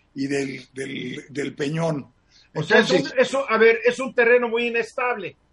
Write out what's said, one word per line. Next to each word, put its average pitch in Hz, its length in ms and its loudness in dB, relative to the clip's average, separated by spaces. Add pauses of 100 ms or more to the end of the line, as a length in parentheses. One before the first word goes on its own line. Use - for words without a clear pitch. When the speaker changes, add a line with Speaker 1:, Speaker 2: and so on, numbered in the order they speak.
(140)
Speaker 1:
y 139 140 -4
del, 135 440 -4
del, 135 560 -10
del 139 260 -8
Peñón. 151 520 -4 (480)
Speaker 2:
O 151 80 -4
sea, 226 180 4
es 214 100 2
un, 175 60 4
Speaker 1:
Entonces, 269 300 -2
Speaker 2:
eso, 269 220 -2
a 220 100 2
ver, 226 260 6
es 240 140 2
un 254 160 -8
terreno 240 340 4
muy 233 200 -2
inestable. 226 680 -4 (160)